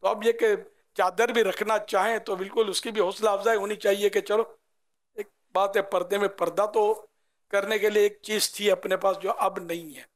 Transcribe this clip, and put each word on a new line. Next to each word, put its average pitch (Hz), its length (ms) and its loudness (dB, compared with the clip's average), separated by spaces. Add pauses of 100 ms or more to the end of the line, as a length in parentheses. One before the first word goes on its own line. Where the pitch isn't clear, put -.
तो 185 60 2
अब 214 160 -2
ये 226 100 4
कि 220 200 2 (420)
चादर 190 360 0
भी 226 100 4
रखना 214 380 0
चाहें, 214 400 0
तो 214 160 -6
बिल्कुल 202 340 -2
उसकी 185 200 -4
भी 214 100 -2
हौसला 196 320 2
अफजाई 208 240 2
होनी 208 200 -2
चाहिए 202 340 2
कि 202 120 0
चलो, 214 360 0 (580)
एक 208 120 -10 (260)
बात 196 220 2
है, 202 80 2
पर्दे 185 340 -2
में 202 180 2
पर्दा 170 320 0
तो 214 240 2 (600)
करने 202 260 0
के 208 120 2
लिए 208 160 4
एक 202 180 -2
चीज़ 214 340 -2
थी 208 120 0
अपने 185 280 0
पास, 190 180 0
जो 190 140 -6
अब 190 300 -2
नहीं 170 340 -10
है। 123 220 -20